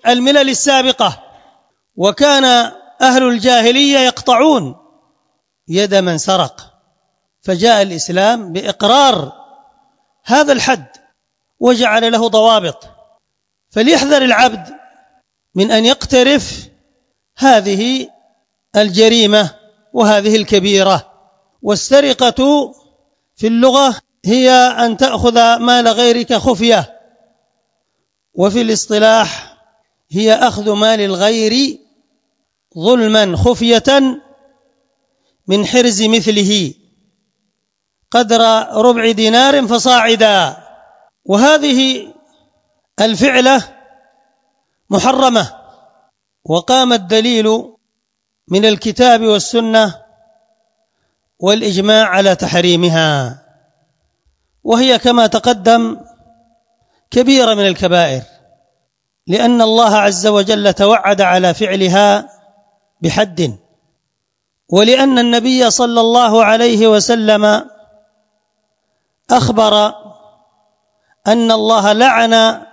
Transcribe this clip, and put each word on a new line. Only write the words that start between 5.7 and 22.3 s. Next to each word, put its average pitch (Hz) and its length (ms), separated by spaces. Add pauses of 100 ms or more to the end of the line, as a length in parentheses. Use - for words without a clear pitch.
من 180 240
سرق، 185 480 (760)
فجاء 202 400
الإسلام 190 680
بإقرار 208 800 (920)
هذا 285 280
الحد 226 340 (720)
وجعل 233 520
له 226 160
ضوابط، 214 560 (840)
فليحذر 277 520
العبد 226 520 (800)
من 202 160
أن 226 140
يقترف 262 840 (680)
هذه 233 720 (680)
الجريمة 214 800 (380)
وهذه 214 440
الكبيرة. 196 760 (500)
والسرقة 262 1120 (640)